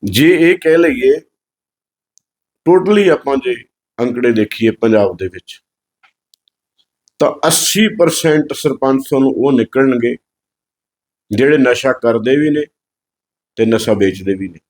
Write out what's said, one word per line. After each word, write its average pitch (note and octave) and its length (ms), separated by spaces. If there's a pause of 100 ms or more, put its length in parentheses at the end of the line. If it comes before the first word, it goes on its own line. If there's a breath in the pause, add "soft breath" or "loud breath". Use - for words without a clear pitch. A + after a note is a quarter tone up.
ਜੇ C3 360
ਇਹ F3 180
ਕਹਿ D#3+ 200
ਲਈਏ, C#3+ 420 (1500)
totally F#3 440
ਆਪਾਂ C#3 240
ਜੇ B2+ 180 (460)
ਅੰਕੜੇ A#2+ 320
ਦੇਖੀਏ A2 380
ਪੰਜਾਬ G#2 460
ਦੇ F#2 120
ਵਿੱਚ, - 340 (1600)
ਤਾਂ D3+ 280
ਅੱਸੀ G3 420
ਪਰਸੈਂਟ D#3 640
ਸਰਪੰਚ C3+ 560
ਤੁਹਾਨੂੰ C3+ 280
ਉਹ C#3 160
ਨਿਕਲਣਗੇ B2 640 (1120)
ਜਿਹੜੇ C3+ 280
ਨਸ਼ਾ C3 340
ਕਰਦੇ A#2 440
ਵੀ D3+ 140
ਨੇ D3 160 (920)
ਤੇ A2 100
ਨਸ਼ਾ A2+ 260
ਵੇਚਦੇ F#2+ 420
ਵੀ F#2+ 140
ਨੇ E2 100 (120)